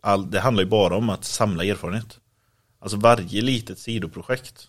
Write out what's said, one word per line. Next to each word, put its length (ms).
all, 300
det 100
handlar 240
ju 60
bara 260
om 140
att 140
samla 400
erfarenhet. 540
Alltså 160
varje 460
litet 360
sidoprojekt 920